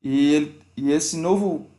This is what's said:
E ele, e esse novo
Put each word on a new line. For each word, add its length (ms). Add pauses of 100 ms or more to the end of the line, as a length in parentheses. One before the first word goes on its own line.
E 320
ele, 280 (140)
e 160
esse 240
novo 500 (120)